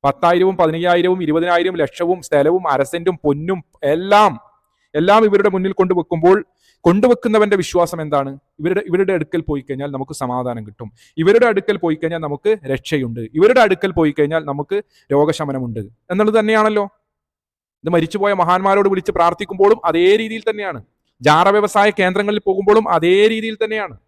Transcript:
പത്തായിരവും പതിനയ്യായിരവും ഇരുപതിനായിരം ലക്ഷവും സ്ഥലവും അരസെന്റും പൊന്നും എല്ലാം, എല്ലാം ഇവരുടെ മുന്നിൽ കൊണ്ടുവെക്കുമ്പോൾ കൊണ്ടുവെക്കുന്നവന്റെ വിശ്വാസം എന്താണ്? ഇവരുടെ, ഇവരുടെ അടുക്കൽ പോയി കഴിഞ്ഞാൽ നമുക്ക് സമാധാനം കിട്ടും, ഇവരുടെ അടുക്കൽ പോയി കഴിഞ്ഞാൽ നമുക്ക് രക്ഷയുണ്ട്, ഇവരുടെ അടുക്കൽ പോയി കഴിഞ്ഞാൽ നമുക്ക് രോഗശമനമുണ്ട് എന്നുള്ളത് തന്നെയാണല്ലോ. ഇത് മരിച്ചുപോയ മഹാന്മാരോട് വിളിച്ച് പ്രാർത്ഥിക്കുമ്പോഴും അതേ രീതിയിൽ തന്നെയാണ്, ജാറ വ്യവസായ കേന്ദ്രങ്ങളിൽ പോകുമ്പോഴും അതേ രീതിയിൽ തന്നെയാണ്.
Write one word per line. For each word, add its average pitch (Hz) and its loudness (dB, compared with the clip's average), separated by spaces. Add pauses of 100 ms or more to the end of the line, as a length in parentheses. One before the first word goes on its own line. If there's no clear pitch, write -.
പത്തായിരവും 175 0
പതിനയ്യായിരവും 175 0
ഇരുപതിനായിരം 175 0
ലക്ഷവും 175 -4
സ്ഥലവും 160 2
അരസെന്റും 170 -2
പൊന്നും 156 -2 (340)
എല്ലാം, 196 2 (640)
എല്ലാം 196 4
ഇവരുടെ 202 2
മുന്നിൽ 190 -2
കൊണ്ടുവെക്കുമ്പോൾ 180 2 (500)
കൊണ്ടുവെക്കുന്നവന്റെ 214 2
വിശ്വാസം 170 0
എന്താണ്? 143 -2 (300)
ഇവരുടെ, 180 0
ഇവരുടെ 185 0
അടുക്കൽ 165 -4
പോയി 139 -4
കഴിഞ്ഞാൽ 139 -8
നമുക്ക് 143 -10
സമാധാനം 123 -6
കിട്ടും, 104 -18 (340)
ഇവരുടെ 226 4
അടുക്കൽ 196 -2
പോയി 165 -2
കഴിഞ്ഞാൽ 165 -6
നമുക്ക് 147 -4 (220)
രക്ഷയുണ്ട്, 127 -6 (180)
ഇവരുടെ 233 4
അടുക്കൽ 190 -2
പോയി 151 2
കഴിഞ്ഞാൽ 151 0
നമുക്ക് 147 -6 (340)
രോഗശമനമുണ്ട് 139 -2 (320)
എന്നുള്ളത് 214 0
തന്നെയാണല്ലോ. 214 0 (1000)
ഇത് 160 -4
മരിച്ചുപോയ 190 0
മഹാന്മാരോട് 190 2
വിളിച്ച് 185 -4
പ്രാർത്ഥിക്കുമ്പോഴും 196 2 (120)
അതേ 170 0 (180)
രീതിയിൽ 220 -10
തന്നെയാണ്, 196 -8 (460)
ജാറ 160 4 (100)
വ്യവസായ 208 2 (120)
കേന്ദ്രങ്ങളിൽ 202 -2
പോകുമ്പോഴും 202 2 (120)
അതേ 175 2 (160)
രീതിയിൽ 220 -6
തന്നെയാണ്. 208 -6 (120)